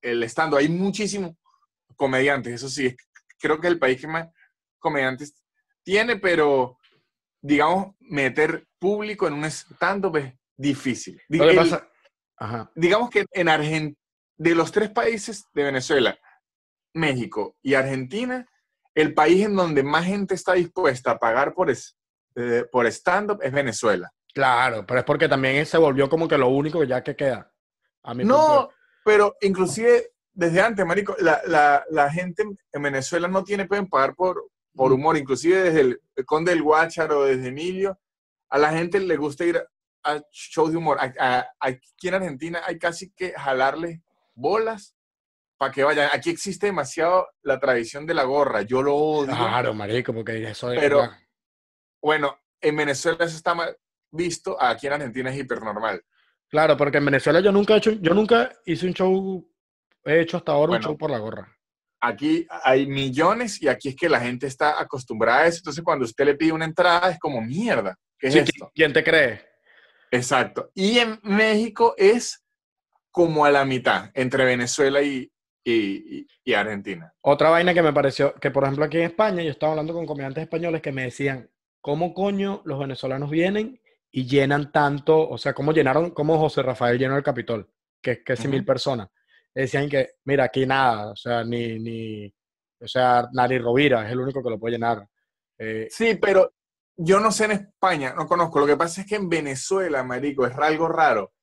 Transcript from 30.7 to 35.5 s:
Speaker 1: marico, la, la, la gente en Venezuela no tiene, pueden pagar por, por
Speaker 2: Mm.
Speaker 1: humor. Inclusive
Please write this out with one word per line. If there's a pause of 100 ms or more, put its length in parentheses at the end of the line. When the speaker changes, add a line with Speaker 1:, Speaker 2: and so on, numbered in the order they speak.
Speaker 1:
marico,
la,
la,
la
gente (300)
en
Venezuela
no
tiene,
pueden
pagar
por, (260)
por
Speaker 2:
Mm.
Speaker 1:
humor.
Inclusive